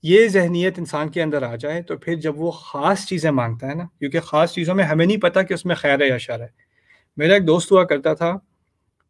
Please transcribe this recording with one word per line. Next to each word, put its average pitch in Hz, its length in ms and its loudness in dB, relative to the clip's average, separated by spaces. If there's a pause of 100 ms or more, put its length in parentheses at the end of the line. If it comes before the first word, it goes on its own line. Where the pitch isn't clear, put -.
ये 202 240 6
जहनियत 180 500 0
इंसान 156 300 -6
के 165 120 -6
अंदर 147 240 -2
आ 117 120 -8
जाए, 151 260 -6
तो 170 140 -10
फिर 165 220 -6
जब 156 180 -4
वो 165 140 -4
ख़ास 180 560 -2
चीज़ें 165 240 -2
मांगता 117 360 -2
है 139 80 -8
ना, 170 140 -10 (100)
क्योंकि 143 220 -2
ख़ास 160 320 0
चीज़ों 175 220 -2
में 190 100 2
हमें 160 220 2
नहीं 214 120 2
पता 190 240 2
कि 185 120 -4
उसमें 170 220 -4
खैर 143 260 2
है 139 60 4
या 127 100 0
शर 117 240 -10
है। 117 100 -18 (680)
मेरा 165 180 4
एक 196 80 2
दोस्त 170 280 2
हुआ 185 120 6
करता 156 300 0
था, 170 320 -4 (640)